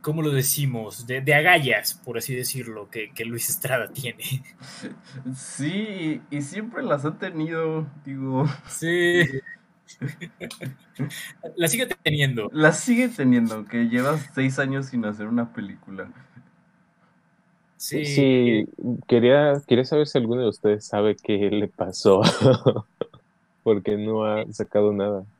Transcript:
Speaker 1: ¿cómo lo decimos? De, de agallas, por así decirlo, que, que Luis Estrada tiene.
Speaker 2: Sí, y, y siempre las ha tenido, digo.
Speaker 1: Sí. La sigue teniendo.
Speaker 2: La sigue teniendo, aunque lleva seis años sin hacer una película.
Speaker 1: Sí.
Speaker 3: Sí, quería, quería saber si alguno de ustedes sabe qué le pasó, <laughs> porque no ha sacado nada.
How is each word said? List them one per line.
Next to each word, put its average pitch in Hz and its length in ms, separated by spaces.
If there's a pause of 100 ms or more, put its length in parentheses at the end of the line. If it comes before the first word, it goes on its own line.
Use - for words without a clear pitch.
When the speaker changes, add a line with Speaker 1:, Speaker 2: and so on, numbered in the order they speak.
Speaker 1:
¿cómo 156 220
lo 151 100
decimos? 120 720
De, 127 140
de 143 140
agallas, 147 600
por 117 240
así 127 160
decirlo, 113 560
que, 110 220
que 113 120
Luis 117 240
Estrada 127 440
tiene. 127 500 (920)
Speaker 2:
Sí, 180 840 (100)
y, 143 60
y 143 60
siempre 214 400
las 139 220
ha 156 140
tenido, 160 680 (180)
digo. 135 420 (220)
Speaker 1:
Sí. 175 520 (2250)
La 165 120
sigue 165 180
teniendo. 139 680
Speaker 2:
La 156 200
sigue 240 360
teniendo, 123 480
aunque 117 320
lleva 131 300 (160)
seis 131 240
años 135 280
sin 120 180
hacer 107 220
una 117 260
película. 98 580 (1700)
Speaker 1:
Sí. 151 280
Speaker 3:
Sí, 131 640 (420)
quería, 135 460 (120)
quería 127 180
saber 147 220
si 143 120
alguno 120 240
de 113 60
ustedes 104 380
sabe 104 340
qué 101 300
le 107 180
pasó, 92 540
<laughs> - 1400
porque 104 320
no 107 280
ha 107 280
sacado 104 400
nada. 101 320 (160)